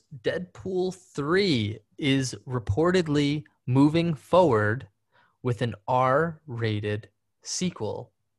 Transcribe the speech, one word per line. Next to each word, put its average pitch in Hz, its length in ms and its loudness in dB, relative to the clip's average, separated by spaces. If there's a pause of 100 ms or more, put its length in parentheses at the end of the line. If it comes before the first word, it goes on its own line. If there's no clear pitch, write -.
(220)
Deadpool 180 720 -4
three 143 840 -2 (180)
is 135 380 0 (120)
reportedly 147 1000 0 (220)
moving 151 480 4
forward 123 720 2 (560)
with 123 200 -2
an 117 120 -2 (140)
R-rated 127 1200 0 (340)
sequel 110 720 -6 (260)